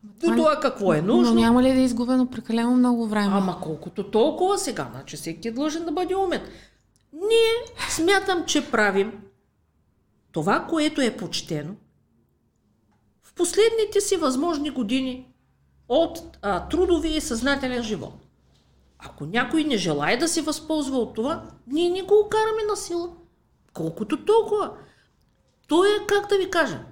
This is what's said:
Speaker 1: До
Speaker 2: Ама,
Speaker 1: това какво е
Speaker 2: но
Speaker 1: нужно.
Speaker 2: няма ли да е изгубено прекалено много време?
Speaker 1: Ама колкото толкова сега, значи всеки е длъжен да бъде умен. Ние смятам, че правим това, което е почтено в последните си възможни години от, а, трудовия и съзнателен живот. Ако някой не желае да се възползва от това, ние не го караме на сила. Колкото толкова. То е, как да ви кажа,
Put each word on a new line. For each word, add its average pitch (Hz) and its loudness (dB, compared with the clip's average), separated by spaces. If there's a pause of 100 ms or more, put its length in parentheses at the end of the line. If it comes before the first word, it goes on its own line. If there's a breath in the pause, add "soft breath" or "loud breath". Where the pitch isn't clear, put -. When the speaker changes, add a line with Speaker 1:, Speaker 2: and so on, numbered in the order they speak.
Speaker 1:
До - -6
Speaker 2:
Ама, 233 4
Speaker 1:
това 302 4
какво 196 0
е 151 2
Speaker 2:
но 208 2
Speaker 1:
нужно. 240 6
Speaker 2:
няма 233 6
ли 262 4
да 262 4
е 262 6
изгубено 247 0
прекалено 233 -2
много 240 2
време? 208 0
Speaker 1:
Ама 190 0
колкото 165 -8
толкова 311 2
сега, 180 -6
значи 127 -14
всеки 165 -8
е 226 -6
длъжен 302 -4
да 330 -6
бъде 359 -2
умен. 370 -2 (720 loud breath)
Ние 453 2 (380)
смятам, 381 2
че - 0
правим 208 2 (1200)
това, 202 0
което 311 0
е 240 0
почтено 156 -8 (1500)
в - -20
последните 427 2
си 392 0
възможни 302 0
години 254 -4 (600)
от, 311 -2
а, 196 -4
трудовия 320 0
и 302 0
съзнателен 254 -2
живот. 208 -8 (840)
Ако - -14
някой 247 0
не 285 0
желае 165 0
да 320 0
се 330 -2
възползва 294 -4
от - -4
това, 240 -4 (220)
ние 330 0
не 370 -2
го 415 4
караме 440 0
на 403 -2
сила. 339 -6 (640)
Колкото 185 -6
толкова. 415 2 (960 loud breath)
То 339 4
е, 415 2
как 403 0
да 403 2
ви 381 0
кажа, 285 0 (120)